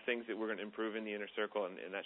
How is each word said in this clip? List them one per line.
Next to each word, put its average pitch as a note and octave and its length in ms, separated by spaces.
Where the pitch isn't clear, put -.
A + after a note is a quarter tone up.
things A#2+ 220
that G#2 100
we're A2 100
gonna G#2 140
improve G#2+ 340
in A2 80
the G#2+ 100
Inner G#2 220
Circle, G#2 300
and, F2+ 140
and F2+ 140
that G2 120